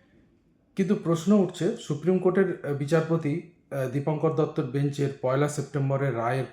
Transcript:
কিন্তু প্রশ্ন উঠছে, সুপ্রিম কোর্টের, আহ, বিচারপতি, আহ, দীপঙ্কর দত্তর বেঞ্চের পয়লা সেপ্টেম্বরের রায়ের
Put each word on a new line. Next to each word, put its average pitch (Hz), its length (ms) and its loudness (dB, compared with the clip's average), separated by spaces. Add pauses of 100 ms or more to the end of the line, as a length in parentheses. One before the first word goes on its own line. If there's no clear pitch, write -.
(760)
কিন্তু 190 180 2
প্রশ্ন 170 380 0
উঠছে, 175 440 2
সুপ্রিম 156 420 0
কোর্টের, 180 480 2
আহ, 147 80 -2
বিচারপতি, 160 800 0 (180)
আহ, 135 200 -4
দীপঙ্কর 143 440 0
দত্তর 151 280 0
বেঞ্চের 139 480 -2 (120)
পয়লা 139 260 2
সেপ্টেম্বরের 139 680 -2
রায়ের 120 360 -2